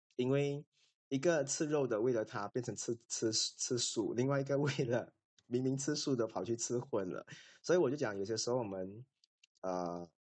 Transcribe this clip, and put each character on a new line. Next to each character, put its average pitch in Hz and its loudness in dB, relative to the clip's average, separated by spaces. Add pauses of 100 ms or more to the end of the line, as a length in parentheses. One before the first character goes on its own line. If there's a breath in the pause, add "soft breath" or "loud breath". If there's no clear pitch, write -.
(160)
因 127 0
为 143 0 (440)
一 135 0
个 156 4
吃 151 0
肉 147 2
的 110 2
为 127 4
了 110 2
他 104 -6
变 120 -4
成 104 -4
吃， 117 -4 (100)
吃， - 0
吃 - -2
素， 110 0
另 123 2
外 139 2
一 - -2
个 139 0
为 143 2 (120)
了 117 0 (320)
明 123 0
明 131 2
吃 147 -2
素 147 0
的 113 2
跑 95 -4
去 113 0
吃 123 -2
荤 101 -2
了。 76 -6 (380 loud breath)
所 165 2
以 - 6
我 165 6
就 131 2
讲， 104 -2
有 98 -2
些 110 -2
时 107 -2
候 123 2
我 123 0
们， 98 -6 (560)
呃， 87 -4 (280)